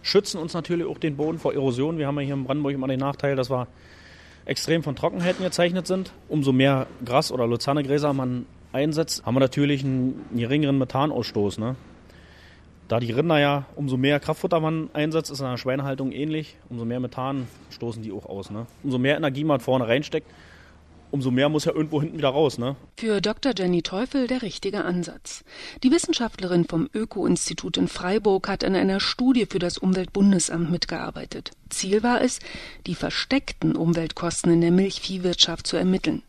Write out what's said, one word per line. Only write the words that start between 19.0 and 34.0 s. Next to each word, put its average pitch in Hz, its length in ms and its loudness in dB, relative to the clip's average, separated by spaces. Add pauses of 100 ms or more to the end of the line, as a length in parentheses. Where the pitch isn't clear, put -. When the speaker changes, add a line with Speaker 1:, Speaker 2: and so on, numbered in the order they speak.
Speaker 1:
Energie 143 260 0
man 143 160 2
vorne 127 280 2
reinsteckt, 143 400 0 (840)
umso 131 200 0
mehr 135 180 4
muss 151 160 0
ja 165 80 2
irgendwo 156 300 0
hinten 165 160 -6
wieder 143 100 2
raus, 139 300 2
ne? 131 160 -4 (220)
Speaker 2:
Für 214 220 0
Doktor 220 380 -2
Jenny 180 240 2
Teufel 247 460 -2
der 254 160 -2
richtige 202 420 -4
Ansatz. - 580 -6 (380)
Die 254 100 6
Wissenschaftlerin 185 760 2
vom 165 280 -2
Öko-Institut 180 840 -2
in 180 100 2
Freiburg 190 600 2
hat 196 160 -2
an 190 120 2
einer 190 240 2
Studie 247 480 2
für 190 100 -4
das 175 220 -2
Umweltbundesamt 185 880 2
mitgearbeitet. - 800 -6 (220)
Ziel 202 320 0
war 240 180 4
es, 254 160 2 (480)
die 180 80 -4
versteckten - 840 -2
Umweltkosten 165 760 0